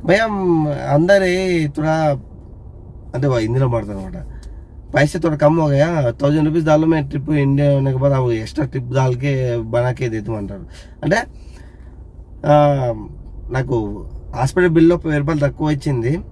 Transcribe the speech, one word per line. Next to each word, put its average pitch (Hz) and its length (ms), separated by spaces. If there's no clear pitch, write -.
"భయ్యా, 208 200
అందరే 180 720
తుడా," 151 520
అంటే 131 120
వా-, 127 120
హిందీలో 123 280
మాట్లాడతారు 104 400
అనమాట. 90 180
"పైసే 147 240
తుడా 156 160
కమ్ 151 240
హో 156 80
గయా, 147 540
థౌజండ్ 151 260
రూపీస్ 160 180
దానిలో 156 220
మేము 156 220
ట్రిప్ 147 200
ఇండియా 143 440
होने 139 180
के 131 60
बाद, 139 140
अब 127 200
एक्स्ट्रा 113 340
ट्रिप 123 280
डाल 131 220
के 127 480
बना 120 280
के 123 180
दे 110 120
दूँ" 110 160
అంటారు. 98 280
అంటే, 170 200
ఆ, 151 100
"నాకు 117 560
హాస్పిటల్ 180 340
బిల్లులో 165 260
వెయ్యి 151 140
రూపాయలు 147 280
తక్కువ 151 200
వచ్చింది 143 520